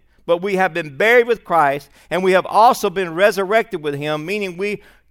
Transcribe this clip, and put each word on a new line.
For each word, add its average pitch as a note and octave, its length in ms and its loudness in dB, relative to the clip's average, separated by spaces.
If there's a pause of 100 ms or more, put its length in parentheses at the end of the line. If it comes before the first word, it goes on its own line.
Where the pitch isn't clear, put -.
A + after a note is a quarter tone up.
(240)
but E3+ 180 0
we G3 140 -2
have F#3 180 0
been D#3 220 -8
buried A3+ 300 4
with A#3 160 -2
Christ, D3 460 0 (220)
and E3+ 120 -2
we F#3 100 2
have F#3 120 2
also G#3+ 460 2
been E3+ 240 -6
resurrected G3 680 0
with D3 120 -4
him, D3+ 320 -6
meaning F#3+ 300 -6
we G3+ 260 -6 (280)